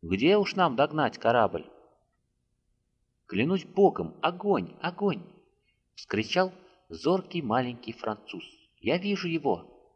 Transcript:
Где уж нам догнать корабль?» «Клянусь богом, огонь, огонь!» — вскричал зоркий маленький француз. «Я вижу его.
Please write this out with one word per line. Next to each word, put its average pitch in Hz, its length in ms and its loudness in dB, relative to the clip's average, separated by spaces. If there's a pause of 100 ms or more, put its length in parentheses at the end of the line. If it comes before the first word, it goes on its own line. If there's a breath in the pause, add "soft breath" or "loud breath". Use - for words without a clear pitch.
Где 107 360 4
уж 202 180 0
нам 170 200 2
догнать 147 420 0
корабль?» 110 520 2 (1600)
«Клянусь 156 380 0
богом, 151 560 2
огонь, 175 600 -2
огонь!» — 175 420 -4 (720)
вскричал 180 560 -2 (380 soft breath)
зоркий 175 520 -2
маленький 120 520 -2
француз. 104 500 -8 (360)
«Я 131 180 0
вижу 185 300 -2
его. 147 420 -2 (260)